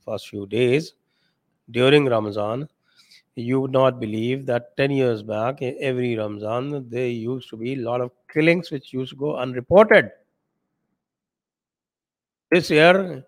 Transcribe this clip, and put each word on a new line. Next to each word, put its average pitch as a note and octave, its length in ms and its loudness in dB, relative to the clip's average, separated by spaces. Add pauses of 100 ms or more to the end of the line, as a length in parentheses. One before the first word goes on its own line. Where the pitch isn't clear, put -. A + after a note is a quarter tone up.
past G#2+ 220 -10
few G2+ 180 -10
days B2 480 0 (800)
during C3+ 340 6
Ramadan, A2 640 -2 (640)
you B2+ 260 -2
would C3 120 -4
not C3 260 2
believe B2 480 -4
that A#2+ 300 -4
ten C#3 160 0
years B2 320 0
back, A2 360 -4
e-, C3 200 -6
every B2 360 -2
Ramadan, A2+ 720 -6
there B2 200 -4
used A#2+ 420 -6
to A#2 60 -16
be A#2+ 180 -6
a C3+ 40 -8
lot B2 220 -4
of B2 120 -6 (200)
killings E3+ 380 2
which C#3 220 -12
used C3 180 -8
to C#3+ 60 -18
go D3 200 -6
unreported. C3 760 4 (2500)
This E3+ 180 2
year, E3+ 580 4